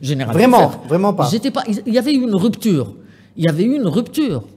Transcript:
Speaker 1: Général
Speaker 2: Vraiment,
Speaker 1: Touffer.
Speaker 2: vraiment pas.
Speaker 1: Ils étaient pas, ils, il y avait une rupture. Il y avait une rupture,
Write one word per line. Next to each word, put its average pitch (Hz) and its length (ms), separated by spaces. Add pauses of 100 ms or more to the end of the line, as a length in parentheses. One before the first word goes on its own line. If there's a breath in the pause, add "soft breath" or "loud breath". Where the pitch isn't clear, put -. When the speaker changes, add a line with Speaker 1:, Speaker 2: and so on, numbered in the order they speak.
Speaker 1:
Général 131 320
Speaker 2:
Vraiment, 220 360
Speaker 1:
Touffer. - 200
Speaker 2:
vraiment 190 240
pas. 147 180
Speaker 1:
Ils 196 60
étaient 247 140
pas, - 180
ils, 202 160
il 226 80
y 233 60
avait 262 160
une 247 200
rupture. 175 600 (420 soft breath)
Il 160 80
y 175 40
avait 160 140
une 254 240
rupture, 196 560 (140)